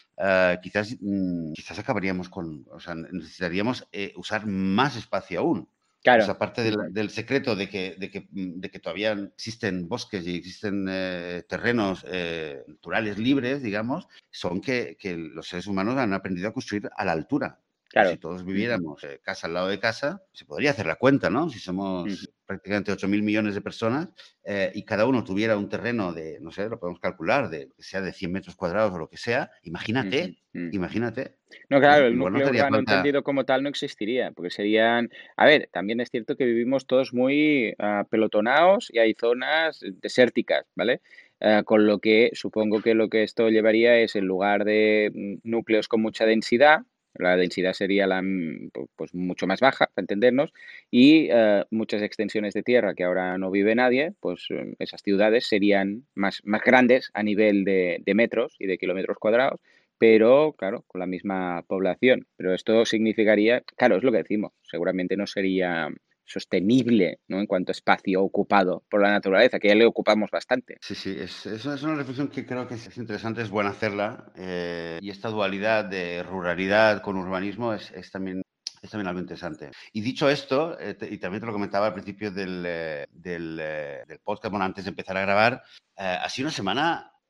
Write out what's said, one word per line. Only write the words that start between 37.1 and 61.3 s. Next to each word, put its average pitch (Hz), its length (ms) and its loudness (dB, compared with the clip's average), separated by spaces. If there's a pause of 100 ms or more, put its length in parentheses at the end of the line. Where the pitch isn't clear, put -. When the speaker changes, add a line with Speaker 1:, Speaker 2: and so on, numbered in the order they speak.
Speaker 2:
muy, 135 640 2
ah, 104 300 0
pelotonados 123 800 4
y 113 80 0
hay 113 140 6
zonas 135 640 0 (220)
desérticas, 104 640 2 (100)
¿vale? 107 260 -2 (380)
Ah, 107 240 4
con 107 220 6
lo 104 140 4
que 110 340 6
supongo 107 480 -2
que 113 140 2
lo 110 140 4
que 113 140 2
esto 113 260 0
llevaría 110 500 6
es, 110 160 2
en 98 100 0
lugar 101 400 0
de, 107 480 4
mm, 98 220 -8 (140)
núcleos 110 380 0
con 113 140 0
mucha 110 240 0
densidad, 120 560 4 (340)
la 90 220 2
densidad 90 360 0
sería 98 340 0
la, 95 160 0
mm, 85 500 -6
pu-, 65 220 -12
pues 78 180 -12
mucho 90 320 -4
más 92 140 0
baja, 135 340 4
para 95 100 -4
entendernos, 123 480 2 (380)
y, 143 420 8
eh, 107 380 4
muchas 110 320 -2
extensiones 104 540 -4
de 101 80 -2
tierra 117 320 2
que 90 80 -2
ahora 92 340 0
no 95 140 -4
vive 101 240 4
nadie, 127 440 2
pues, - 300 -6
eh, - 300 -8
esas - 240 -10
ciudades 107 440 4
serían 101 680 2
más, 98 300 -4
más 104 180 -2
grandes 127 500 6
a 104 80 -4
nivel 104 440 4
de, 92 380 0
de 98 120 2
metros 113 420 2
y - 80 -8
de 92 140 -2
kilómetros 92 400 -4
cuadrados, 117 400 2 (400)
pero, 117 580 8
claro, 98 300 -6
con - 120 -10
la 90 60 -4
misma 90 640 -4